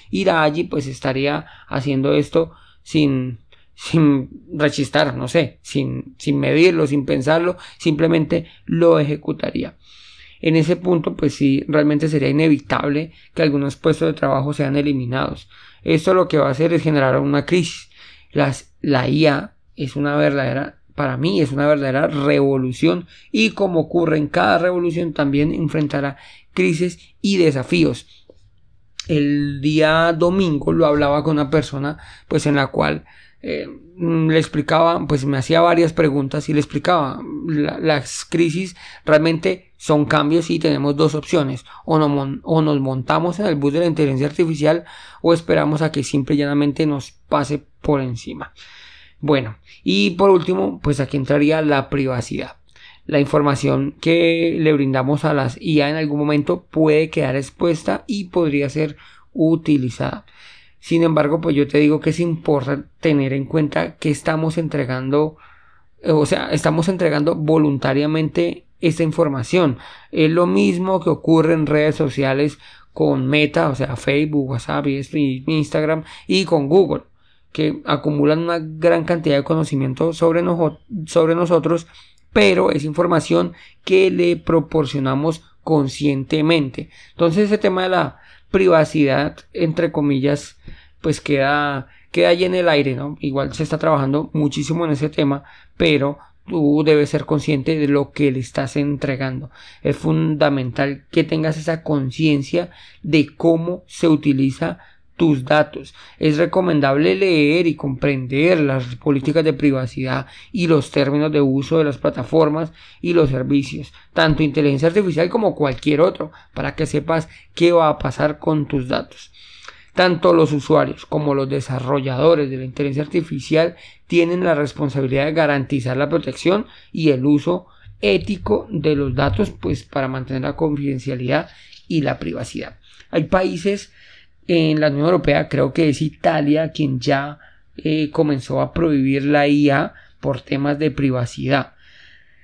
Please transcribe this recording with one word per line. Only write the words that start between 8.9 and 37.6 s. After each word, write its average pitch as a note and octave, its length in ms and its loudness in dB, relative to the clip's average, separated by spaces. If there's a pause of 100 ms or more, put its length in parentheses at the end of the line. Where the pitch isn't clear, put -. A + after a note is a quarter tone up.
ejecutaría. - 760 -4 (640)
En D#3+ 160 2
ese D#3+ 200 2
punto, F3 400 -2
pues C#3+ 180 -2
sí, C#3 340 0
realmente D3+ 400 2
sería D3+ 220 0
inevitable D3 840 0 (200)
que - 80 -2
algunos C#3+ 340 0
puestos D#3+ 320 0
de D#3 60 0
trabajo C#3 400 -2
sean C#3 220 -2
eliminados. C3+ 760 -4 (340)
Esto D#3+ 300 2
lo F3+ 140 2
que D#3+ 100 0
va C#3+ 120 2
a - 20 -2
hacer D#3 200 0
es E3 120 0
generar C#3 360 2
una C#3+ 260 0
crisis. - 440 -2 (420)
Las, C#3 480 -2
la C3 300 0
I D3+ 160 2
A D3 300 0 (200)
es C#3 200 -8
una C#3+ 200 -2
verdadera, C#3 680 -2 (120)
para C3 240 -4
mí, F3 240 0
es C3 100 0
una C#3+ 160 0
verdadera C#3+ 400 0
revolución, C#3+ 1000 0 (240)
y A3 200 2
como F#3 280 -2
ocurre D#3+ 380 0
en D3 100 -2
cada F3+ 320 2
revolución, F3 540 -2
también D3 400 0
enfrentará D3 640 -2 (360)
crisis F3+ 680 -2
y G3 160 0
desafíos. D3 880 0 (800)
El C#3+ 540 0
día D#3 520 2
domingo E3 600 0
lo E3 120 4
hablaba D3 380 2
con D#3 100 0
una D3 160 0
persona, C#3+ 480 -2 (300)
pues, D3+ 180 0
en D3 100 2
la C#3 120 2
cual, D2+ 380 -2 (360)
eh, D3+ 260 -8 (300)
mm, E3 320 0
le D#3+ 80 4
explicaba, D#3+ 680 0
pues, C#3 200 -2
me C#3 120 -2
hacía E3 240 2
varias E3+ 300 4
preguntas D3 580 -2
y D3+ 40 -2
le D3+ 60 2
explicaba, D3 640 -2 (260)
la, D3+ 300 -2